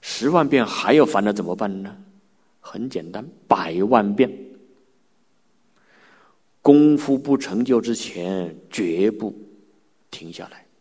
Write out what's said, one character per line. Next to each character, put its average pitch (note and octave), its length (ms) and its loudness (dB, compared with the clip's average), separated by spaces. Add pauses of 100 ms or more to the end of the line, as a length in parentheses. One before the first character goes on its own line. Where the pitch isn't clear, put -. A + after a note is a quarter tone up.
十 - 280 -4
万 D#3+ 180 2
遍 C3+ 180 2
还 - 280 -2
有 D3 120 8
烦 G2 180 0
恼 G#2 100 0
怎 G2+ 100 -4
么 F2 120 -6
办 G2 280 -6
呢？ G2 120 -14 (680)
很 - 280 -12
简 F2 220 -10
单， G#2+ 160 -12 (200)
百 E2+ 360 0
万 G#2+ 320 2
遍。 B2+ 160 2 (2250)
功 D3 340 8
夫 C#3 200 -2
不 C#3 200 0
成 A#2 260 -4
就 B2 160 2
之 A2+ 160 -4
前， F2+ 580 -6 (160)
绝 F#2 400 -2
不 G#2+ 240 -8 (760)
停 E2 220 -18
下 - 160 -16
来 - 160 -20 (160)